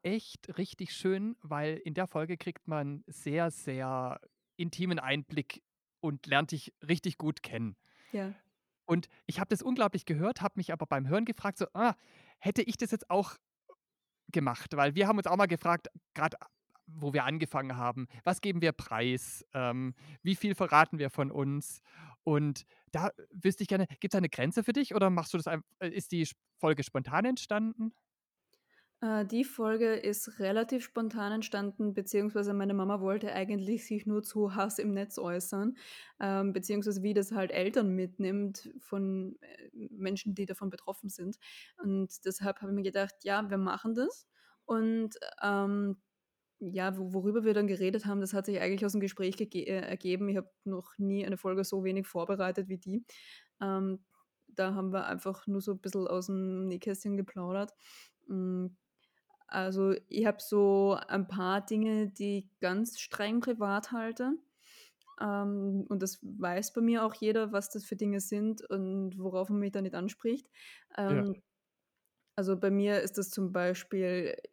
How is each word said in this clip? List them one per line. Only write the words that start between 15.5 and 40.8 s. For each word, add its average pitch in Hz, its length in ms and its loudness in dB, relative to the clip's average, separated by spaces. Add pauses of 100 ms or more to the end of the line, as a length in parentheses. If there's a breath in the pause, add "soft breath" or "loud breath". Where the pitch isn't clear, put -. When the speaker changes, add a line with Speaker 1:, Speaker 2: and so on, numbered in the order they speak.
Speaker 1:
grad 156 200 0 (520)
wo 147 260 -4
wir 135 120 4
angefangen 139 520 -2
haben, 123 300 -2 (180 loud breath)
was 180 160 0
geben 180 200 0
wir 160 120 4
preis? 123 800 -2
Ähm, 127 420 -2 (280 loud breath)
wie 185 120 2
viel 202 200 0
verraten 160 440 6
wir 139 120 0
von 139 200 0
uns? 143 500 -2 (420 loud breath)
Und 147 420 2 (260 soft breath)
da 175 200 0 (200)
wüsste 196 320 2
ich 180 60 0
gerne, 190 180 4 (140)
gibt's 196 120 -2
da 202 60 4
eine 170 100 4
Grenze 151 340 0
für 240 100 0
dich 269 220 0
oder 196 140 6
machst 175 240 2
du 185 40 2
das 160 100 -2
ein-, 160 160 -2 (160)
äh, 180 100 -2
ist - 220 -6
die 165 160 2
Sch-, - 80 -12 (240)
Folge 151 240 4
spontan 139 420 0
entstanden? 220 680 0 (1080 soft breath)
Speaker 2:
Äh, 220 240 0
die 226 180 2
Folge 226 520 2
ist 208 440 -4
relativ 226 440 2
spontan 220 500 -2
entstanden, 202 600 -2
beziehungsweise 202 600 0
meine 196 200 2
Mama 196 280 2
wollte 202 320 0
eigentlich 202 520 -2
sich 208 200 -4
nur 214 180 2
zu 208 320 0
Hass 202 240 0
im 208 120 0
Netz 196 260 -4
äußern, 196 580 -2 (440 loud breath)
ähm, 196 340 0
beziehungsweise 202 500 0
wie 208 100 2
das 196 180 2
halt 196 200 0
Eltern 202 440 2
mitnimmt 190 840 -2
von, 190 640 -4
äh, - 320 -20
Menschen, 202 640 -4
die 196 100 -2
davon 190 240 -4
betroffen 190 400 -8